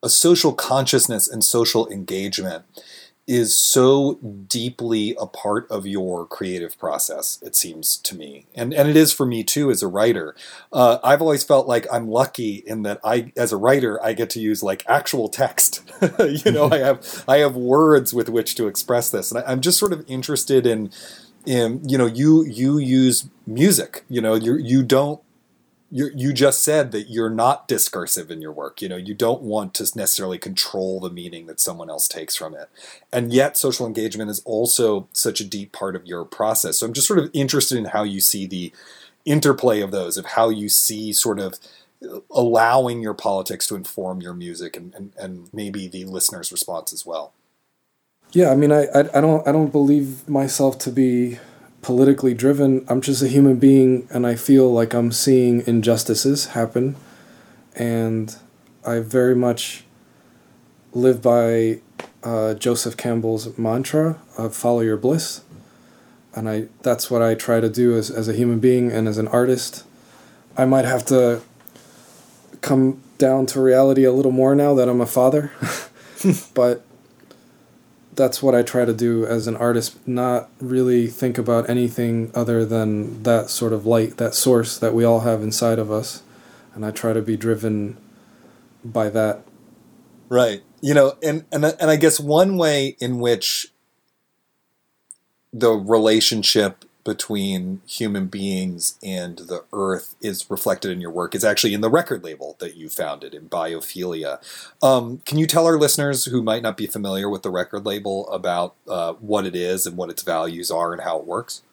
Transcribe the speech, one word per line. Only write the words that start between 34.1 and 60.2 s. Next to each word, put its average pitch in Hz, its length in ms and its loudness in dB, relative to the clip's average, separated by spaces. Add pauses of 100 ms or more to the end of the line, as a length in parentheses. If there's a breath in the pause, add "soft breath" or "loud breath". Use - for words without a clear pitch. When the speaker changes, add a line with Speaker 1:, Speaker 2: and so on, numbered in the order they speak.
Speaker 1:
is 104 160 -8
also 110 680 0
such - 280 -2
a 104 60 -8
deep 101 240 -10
part 95 240 -8
of 90 100 -12
your 87 200 -12
process. 107 540 -4
So 117 80 -4
I'm 117 60 -8
just - 140 0
sort 196 140 2
of 147 120 -6
interested 135 460 -2
in 107 60 -4 (120)
how 107 60 0
you 98 180 -4
see 98 240 -2
the 90 280 -10 (520 loud breath)
interplay 139 560 2
of 95 120 -4
those, 90 240 -6
of 95 100 -10
how 113 220 0
you 104 200 -4
see 107 440 -2
sort 101 260 0
of 95 220 -8 (680 soft breath)
allowing 120 720 2
your 107 140 -6
politics 95 540 -4
to 104 80 -6
inform 92 440 -10
your 87 140 -14
music 87 420 -12
and, 90 180 -18
and, 98 220 -18
and 90 360 -14
maybe 101 340 -10
the 92 200 -14
listener's 90 440 -6
response 87 420 -8
as - 140 -14
well. 80 260 -10 (1000)
Speaker 2:
Yeah, 170 180 6
I 131 60 6
mean, 147 160 6
I, 147 140 6
I, 143 320 2
I - 20 6
don't, 156 260 4
I 139 60 2
don't 156 180 2
believe 139 580 2
myself 135 520 0
to 135 100 -6
be 123 480 2 (440 loud breath)
politically 131 500 4
driven. 131 560 2
I'm 131 140 0
just 135 200 0
a 131 60 0
human 135 300 6
being, 131 520 6
and 123 160 0
I 120 100 0
feel 131 360 6
like 117 220 2
I'm 117 180 2
seeing 123 540 2
injustices 117 800 0
happen. 123 500 -2 (800 loud breath)
And 113 580 -4 (520)
I 117 140 -2
very 123 360 2
much 120 480 -2 (1120 soft breath)